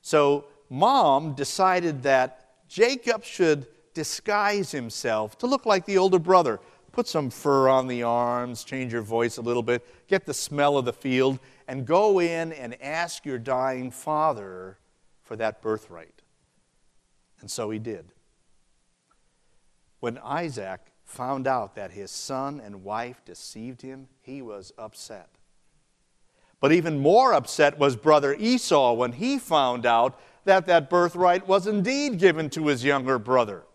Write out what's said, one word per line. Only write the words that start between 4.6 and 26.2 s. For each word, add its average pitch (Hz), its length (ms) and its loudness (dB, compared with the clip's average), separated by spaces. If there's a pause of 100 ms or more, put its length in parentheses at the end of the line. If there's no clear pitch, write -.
himself 113 680 -4
to 240 80 -4
look 262 180 -2
like 196 200 2
the 196 120 0
older 190 220 4
brother. 160 400 4 (320)
Put - 160 -4
some 143 220 -2
fur 135 400 4
on 131 180 4
the 120 160 -4
arms, 120 600 -2
change 127 300 -8
your 117 80 -2
voice 113 360 -2
a 123 40 -12
little 120 220 -2
bit, 120 220 -2 (220)
get 190 180 -2
the 147 80 -8
smell 143 440 0
of 127 80 0
the 117 80 -2
field, 131 460 0 (280)
and 131 180 -8
go 190 340 4
in 165 320 -2
and 127 300 -14
ask 160 440 -8
your 131 120 -6
dying 127 520 -4
father 107 880 -4 (440)
for - 140 -12
that 110 260 -4
birthright. 92 600 -8 (1160)
And 104 100 -20
so 110 200 -6
he 110 100 -6
did. 98 320 -12 (1900)
When 120 180 -6
Isaac 117 640 -10 (220)
found 131 440 -8
out 120 280 -4
that 98 160 -12
his 95 200 -14
son 139 480 -10
and 101 240 -18
wife 117 400 -10
deceived 113 580 -18
him, 131 260 -18 (140)
he 135 200 -16
was 101 360 -16
upset. 107 520 -18 (1300)